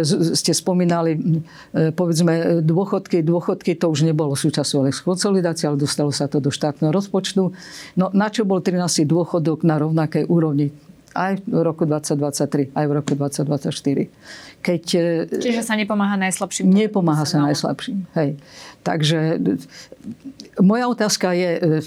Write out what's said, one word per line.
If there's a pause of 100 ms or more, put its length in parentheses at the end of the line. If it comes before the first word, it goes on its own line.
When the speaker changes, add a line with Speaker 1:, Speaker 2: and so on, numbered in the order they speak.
Speaker 1:
z-,
ste
spomínali,
m, (320)
e,
povedzme,
e, (200)
dôchodky,
dôchodky,
to
už
nebolo
súčasťou
lex
konsolidácie,
ale
dostalo
sa
to
do
štátneho
rozpočtu. (400)
No,
na
čo
bol
trinásty
dôchodok
na
rovnakej
úrovni (380)
aj
v
roku
dvadsať
dvadsaťtri,
aj
v
roku
dvadsať
dvadsaťštyri? (580)
Keď, (100)
e,
Speaker 2:
Čiže
sa
nepomáha
najslabším?
Speaker 1:
Nepomáha
sa
Speaker 2:
No.
Speaker 1:
najslabším,
hej. (480)
Takže,
e,
moja
otázka
je,
e, (260)